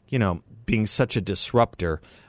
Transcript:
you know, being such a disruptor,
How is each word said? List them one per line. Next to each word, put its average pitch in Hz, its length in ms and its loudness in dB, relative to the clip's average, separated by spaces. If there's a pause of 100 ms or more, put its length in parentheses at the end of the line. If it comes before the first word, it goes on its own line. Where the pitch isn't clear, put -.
you 131 100 -2
know, 92 240 0 (240)
being 110 200 2
such - 300 0
a 107 60 -2
disruptor, 92 800 -2 (260)